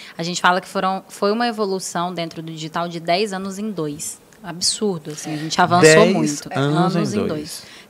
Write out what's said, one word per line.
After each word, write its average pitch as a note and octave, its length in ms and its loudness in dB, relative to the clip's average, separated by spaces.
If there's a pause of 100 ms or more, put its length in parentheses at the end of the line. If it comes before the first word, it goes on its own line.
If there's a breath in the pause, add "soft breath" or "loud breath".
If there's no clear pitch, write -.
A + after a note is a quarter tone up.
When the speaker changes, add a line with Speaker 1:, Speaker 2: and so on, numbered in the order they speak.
(160 loud breath)
Speaker 1:
a E3+ 60 -6
gente F3 180 -6
fala F3+ 180 4
que F#3 80 -6
foram, F#3+ 420 -4
foi - 220 0
uma A#3+ 160 0
evolução F#3+ 680 -4
dentro E3+ 280 -6
do D#3+ 80 -10
digital D#3+ 380 -6
de E3+ 100 -8
dez F3+ 360 0
anos F#3+ 240 -8
em G#3+ 120 -6
dois. D#3+ 480 -6 (240)
Absurdo, F3 680 -4
assim, D#3 240 -8
a - 20 -4
gente D#3 240 0
avançou D#3+ 420 8
Speaker 2:
Dez F3 120 6
Speaker 1:
muito. D3+ 400 -2
Speaker 2:
anos D#3 420 2
Speaker 1:
Anos - 180 0
Speaker 2:
em - 20 -4
Speaker 1:
em G#2+ 40 0
Speaker 2:
dois. F#2+ 100 -2
Speaker 1:
dois. D#3 360 -8 (240 loud breath)